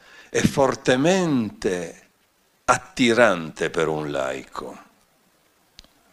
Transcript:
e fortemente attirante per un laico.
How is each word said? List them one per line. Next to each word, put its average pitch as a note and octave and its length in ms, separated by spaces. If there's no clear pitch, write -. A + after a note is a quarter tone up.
e A#2 140
fortemente B2+ 1600
attirante A2 1040
per D#2+ 200
un D2+ 200
laico. C2+ 680